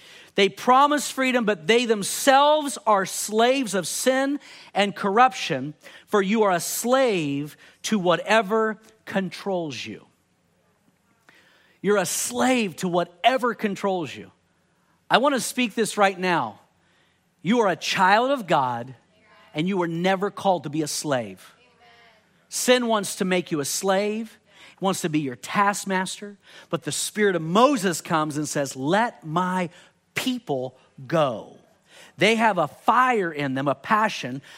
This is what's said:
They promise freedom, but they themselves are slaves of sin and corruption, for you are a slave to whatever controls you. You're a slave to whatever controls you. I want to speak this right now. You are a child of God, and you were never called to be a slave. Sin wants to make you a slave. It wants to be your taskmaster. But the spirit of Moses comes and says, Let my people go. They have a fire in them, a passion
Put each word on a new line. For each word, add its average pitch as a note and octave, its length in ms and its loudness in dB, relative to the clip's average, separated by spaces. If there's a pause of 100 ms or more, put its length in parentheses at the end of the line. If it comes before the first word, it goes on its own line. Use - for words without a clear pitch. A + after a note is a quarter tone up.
(360)
They G3 140 4
promise C#4 600 2
freedom, B3+ 360 0
but F#3+ 200 -2
they A#3 200 4
themselves C#4 1000 2
are G3 200 4
slaves A3+ 680 0
of F3+ 140 -2
sin C4+ 520 0 (340)
and G3+ 200 0
corruption, G3 800 0 (340)
for G#3 140 2
you G#3+ 220 2
are G3 80 2
a E3+ 80 2
slave E3+ 960 0 (280)
to G#3+ 140 -2
whatever G#3 840 0 (260)
controls F3 800 -6
you. G#2 200 -14 (1800)
You're G#3 160 2
a F3+ 80 2
slave A#3+ 720 0
to F#3 100 -4
whatever G#3+ 640 0
controls F#3 600 -4
you. G2 180 -16 (800)
I F3+ 100 6
want C#4 160 2
to A#3 60 -2
speak A#3+ 340 -4
this A3 220 -2
right G3 220 2
now. D#3+ 400 -2 (840)
You A#3+ 180 2
are G#3 100 2
a E3 60 0
child G3+ 560 2
of B3 160 -4
God, B2+ 480 -2 (580)
and D#3 140 -4
you G3 100 -2
were F3 100 0
never F#3 440 -2
called F3+ 320 0
to D3+ 60 -10
be D3+ 120 -4
a D3 60 -4
slave. A#2+ 640 -6 (960)
Sin B3 380 2
wants G#3+ 300 -2
to G3+ 80 -2
make F#3 260 -2
you D#3+ 80 -2
a C#3 60 -4
slave. G#3 720 -2 (340)
It - 80 -20
wants F#3 200 -2
to F#3 80 -2
be D3+ 100 0
your C3 160 -4
taskmaster. G3 1040 -4 (320)
But E3 140 -6
the D3 80 -8
spirit G3+ 440 0
of E3 60 -4
Moses G3 600 2
comes D#3 340 -2
and D3+ 140 -4
says, C#3+ 260 -4
Let F3+ 500 -2
my F3+ 440 -2 (460)
people C#3 600 -6 (300)
go. B2+ 520 -2 (600)
They G#3+ 180 4
have A3 220 2
a D#3 100 2
fire A#3 640 2
in C#3+ 220 -4
them, C3+ 140 -2
a C3+ 80 2
passion G3 640 -2 (160)